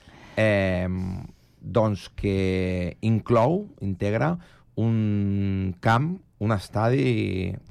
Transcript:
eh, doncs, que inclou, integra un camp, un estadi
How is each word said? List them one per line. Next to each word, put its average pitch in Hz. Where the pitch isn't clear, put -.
eh, 95
doncs, 104
que 92
inclou, 120
integra 104
un 101
camp, 143
un 107
estadi 104